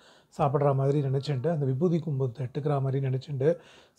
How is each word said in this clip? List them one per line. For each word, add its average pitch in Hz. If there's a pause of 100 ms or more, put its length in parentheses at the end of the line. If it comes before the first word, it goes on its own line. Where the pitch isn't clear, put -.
(380)
சாப்பிடுற 143
மாதிரி 139
நினைச்சுண்டு, 135
அந்த 156
விபூதி 156
கும்பத்தை 135
எடுத்துக்கிற 143
மாதிரி 135
நினைச்சுண்டு, 131 (420)